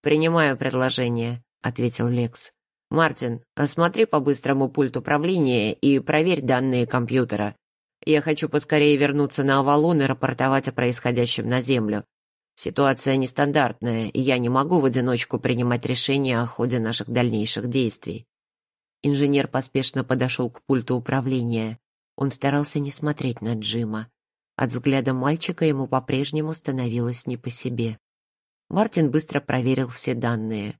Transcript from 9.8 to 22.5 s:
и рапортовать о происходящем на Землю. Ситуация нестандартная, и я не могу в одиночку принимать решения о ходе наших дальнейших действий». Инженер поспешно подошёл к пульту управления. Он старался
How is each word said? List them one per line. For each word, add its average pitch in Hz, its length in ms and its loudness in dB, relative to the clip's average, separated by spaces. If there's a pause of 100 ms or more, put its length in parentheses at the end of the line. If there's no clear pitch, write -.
и - 20 2
рапортовать 131 640 0
о 127 40 -6
происходящем 120 760 0
на 123 120 2
Землю. 110 440 0 (500)
Ситуация 135 600 0
нестандартная, 127 920 0
и - 120 -4
я 127 180 2
не 120 100 0
могу 139 300 4
в 139 60 2
одиночку 123 540 0
принимать 120 480 0
решения 131 540 0
о 120 60 -2
ходе 120 320 -2
наших 110 300 -4
дальнейших 117 600 0
действий». 120 580 -4 (760)
Инженер 143 460 2
поспешно 131 560 -2
подошёл 127 460 -2
к - 120 -20
пульту 127 320 0
управления. 120 840 -2 (380)
Он 135 140 -2
старался 143 480 0